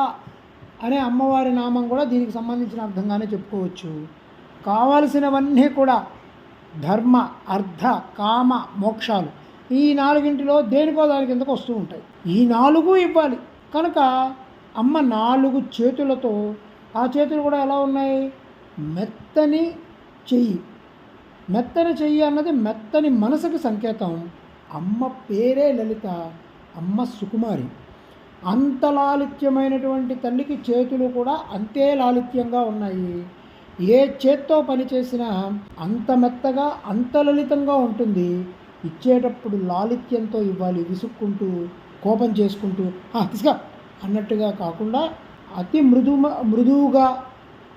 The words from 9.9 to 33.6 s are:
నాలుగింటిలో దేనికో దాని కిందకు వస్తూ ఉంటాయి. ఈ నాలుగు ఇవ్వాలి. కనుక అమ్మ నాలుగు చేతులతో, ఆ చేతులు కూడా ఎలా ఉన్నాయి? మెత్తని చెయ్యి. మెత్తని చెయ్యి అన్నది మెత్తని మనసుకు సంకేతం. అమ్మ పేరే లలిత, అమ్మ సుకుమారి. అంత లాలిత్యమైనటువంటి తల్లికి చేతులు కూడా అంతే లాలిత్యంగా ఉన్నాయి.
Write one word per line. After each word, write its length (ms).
నాలుగింటిలో 680
దేనికో 460
దాని 180
కిందకు 280
వస్తూ 200
ఉంటాయి. 280
ఈ 160
నాలుగు 480
ఇవ్వాలి. 400
కనుక 580
అమ్మ 220
నాలుగు 640
చేతులతో, 760
ఆ 200
చేతులు 240
కూడా 200
ఎలా 140
ఉన్నాయి? 580
మెత్తని 880
చెయ్యి. 260
మెత్తని 400
చెయ్యి 320
అన్నది 300
మెత్తని 580
మనసుకు 480
సంకేతం. 720
అమ్మ 340
పేరే 640
లలిత, 360
అమ్మ 260
సుకుమారి. 600
అంత 400
లాలిత్యమైనటువంటి 1300
తల్లికి 440
చేతులు 360
కూడా 320
అంతే 440
లాలిత్యంగా 640
ఉన్నాయి. 640